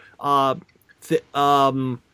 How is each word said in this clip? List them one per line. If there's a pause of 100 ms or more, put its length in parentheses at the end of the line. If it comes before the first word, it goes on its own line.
(180)
uh, (480)
th-, (120)
um, (140)